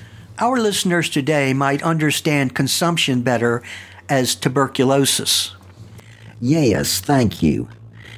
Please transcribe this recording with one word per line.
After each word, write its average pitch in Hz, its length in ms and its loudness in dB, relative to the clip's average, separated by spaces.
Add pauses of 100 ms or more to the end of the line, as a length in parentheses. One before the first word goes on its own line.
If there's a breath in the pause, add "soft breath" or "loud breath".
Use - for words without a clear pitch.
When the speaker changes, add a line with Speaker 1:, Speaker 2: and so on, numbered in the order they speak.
(380 loud breath)
Speaker 1:
Our 247 200 0
listeners 190 520 0
today 143 420 0
might 139 300 0
understand 151 720 0
consumption 139 680 0
better 120 400 0 (460 loud breath)
as 127 260 0
tuberculosis. 135 1200 0 (840 loud breath)
Speaker 2:
Yes, 120 600 2
thank 131 420 0
you. 65 260 0 (480 loud breath)